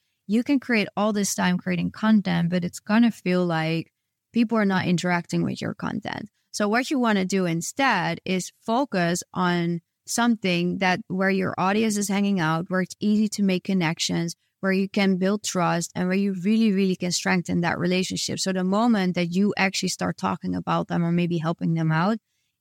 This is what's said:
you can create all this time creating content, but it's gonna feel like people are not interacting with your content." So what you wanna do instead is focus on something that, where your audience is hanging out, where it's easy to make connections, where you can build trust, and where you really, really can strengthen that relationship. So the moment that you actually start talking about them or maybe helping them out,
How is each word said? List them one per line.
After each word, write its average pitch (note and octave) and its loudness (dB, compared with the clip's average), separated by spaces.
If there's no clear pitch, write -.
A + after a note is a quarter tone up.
you A3 2
can C#4+ 2
create A3+ 0
all G#3 2
this G3+ -2
time F3+ 0
creating F3+ -4
content, F#3 2
but F3+ -2
it's - -8
gonna A3+ 4
feel F3+ 0
like D#3+ -2
people A#3 2
are G#3+ 4
not F#3 2
interacting F3 0
with - -4
your - -6
content." - -8
So G#3 -2
what A#3 -2
you D4 0
wanna G#3 2
do F#3+ 0
instead E3+ -2
is F#3 -4
focus F#3+ 0
on F3 0
something F#3 0
that, F#3 2
where F#3+ 0
your F#3+ 0
audience G#3 0
is G3+ -2
hanging G3+ 0
out, D#3+ 0
where F#3 0
it's - -4
easy G#3+ 2
to G3+ -4
make F#3 2
connections, E3+ -2
where F#3+ 0
you G3 0
can F#3+ 2
build G3 0
trust, E3+ -2
and F3+ -2
where F#3 0
you G3+ 0
really, G#3+ 2
really F#3+ 2
can F3 -4
strengthen F3+ 0
that E3+ 0
relationship. F3+ -2
So F#3+ -2
the F#3 -2
moment G3 2
that F3 -2
you F#3+ 2
actually F#3+ -2
start F3+ -4
talking F#3 -4
about E3+ -2
them E3+ 0
or E3+ 0
maybe F3 2
helping E3+ -2
them D#3+ 0
out, F#3 2